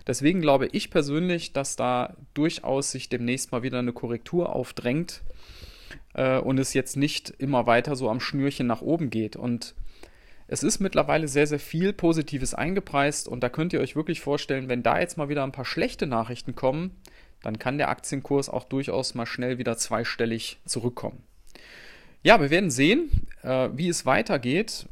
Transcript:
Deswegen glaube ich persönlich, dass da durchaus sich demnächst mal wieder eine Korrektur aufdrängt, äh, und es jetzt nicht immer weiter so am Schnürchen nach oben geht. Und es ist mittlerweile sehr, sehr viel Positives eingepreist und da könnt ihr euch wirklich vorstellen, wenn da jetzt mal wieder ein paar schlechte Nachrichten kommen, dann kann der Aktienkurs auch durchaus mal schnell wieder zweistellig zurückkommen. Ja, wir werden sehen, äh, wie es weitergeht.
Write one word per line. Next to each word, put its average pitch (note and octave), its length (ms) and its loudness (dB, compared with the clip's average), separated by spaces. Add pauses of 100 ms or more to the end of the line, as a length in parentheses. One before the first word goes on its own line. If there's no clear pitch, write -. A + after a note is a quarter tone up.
Deswegen D#3 360 2
glaube C#3 260 6
ich - 240 -4
persönlich, E3 640 0
dass C#3 220 -2
da B2 400 0 (180)
durchaus C#3+ 580 0
sich C3 180 -10
demnächst A#2+ 420 -2
mal A#2+ 120 -2
wieder B2+ 160 -2
eine B2 140 0
Korrektur A#2+ 600 -2
aufdrängt, C3 680 -2 (920)
äh, C3 240 2
und C3 220 2
es C3+ 140 0
jetzt C3 240 0
nicht - 400 -2
immer C3 280 0
weiter B2 300 4
so B2+ 140 0
am A#2 100 0
Schnürchen C#3 480 0
nach A#2 140 0
oben D3+ 280 0
geht. A2 260 -2
Und A#2+ 380 -4 (760)
es C3+ 160 -2
ist D#3+ 160 2
mittlerweile D3 480 2
sehr, C#3+ 200 4
sehr D3 120 -2
viel F3+ 340 0
Positives D#3+ 600 0
eingepreist D3 720 0
und B2 140 -6
da B2 80 0
könnt D#3+ 240 -2
ihr D#3 60 2
euch B2 160 -2
wirklich D#3 240 -2
vorstellen, C#3 480 -2
wenn B2 160 0
da C3+ 160 4
jetzt F3 180 -2
mal C#3+ 120 -4
wieder C#3+ 140 0
ein C3+ 80 -4
paar B2+ 140 -8
schlechte G3 420 -2
Nachrichten A#2+ 480 -2
kommen, D#3 360 0 (500)
dann G#2+ 180 -4
kann C3+ 180 -2
der D3 120 2
Aktienkurs C#3 600 -2
auch - 160 -6
durchaus C3+ 480 -2
mal A#2 140 -4
schnell B2 320 -2
wieder A#2 180 -2
zweistellig A#2 880 -2
zurückkommen. A2+ 580 -4 (960)
Ja, G3+ 200 8
wir C#3+ 80 4
werden F3 220 4
sehen, F#3+ 400 4 (320)
äh, C3 300 2
wie E3 140 -2
es - 180 -2
weitergeht. D3+ 880 0